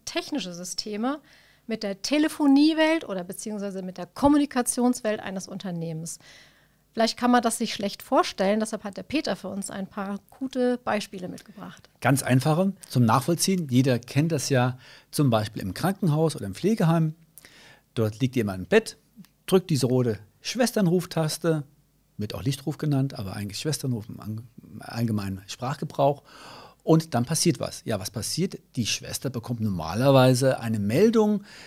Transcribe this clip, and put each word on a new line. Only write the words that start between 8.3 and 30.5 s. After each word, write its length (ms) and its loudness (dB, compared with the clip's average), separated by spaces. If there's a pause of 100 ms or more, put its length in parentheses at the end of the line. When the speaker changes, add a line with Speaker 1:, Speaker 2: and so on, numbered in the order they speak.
Speaker 1:
deshalb 240 -4
hat 140 -12
der 80 -10
Peter 320 -4
für 120 -16
uns 220 -8
ein 160 -8
paar 320 -8 (120)
gute 480 -2
Beispiele 500 -6
mitgebracht. 600 -16 (120)
Speaker 2:
Ganz 240 2
einfache 480 2 (160)
zum 160 2
Nachvollziehen. 680 2
Jeder 300 4
kennt 320 -2
das 160 -2
ja 300 2 (340)
zum 180 2
Beispiel 320 0
im 100 -6
Krankenhaus 640 0
oder 120 -10
im 100 -8
Pflegeheim. 580 2 (800)
Dort 240 0
liegt 160 -2
jemand 240 0
im 80 -8
Bett, 300 2 (500)
drückt 240 2
diese 160 2
rote 320 2 (220)
Schwesternruftaste, 1200 0 (540)
wird 180 -6
auch 80 -10
Lichtruf 360 -4
genannt, 380 0
aber 200 -8
eigentlich 240 -8
Schwesternruf 480 -4
im 100 -14
ang-, 240 -10 (380)
allgemeinen 640 -4
Sprachgebrauch. 800 -2 (580)
Und 320 2
dann 120 0
passiert 340 0
was. 240 -8
Ja, 160 -2
was 100 -10
passiert? 480 -4 (160)
Die 120 -2
Schwester 420 -6
bekommt 320 -6
normalerweise 1000 4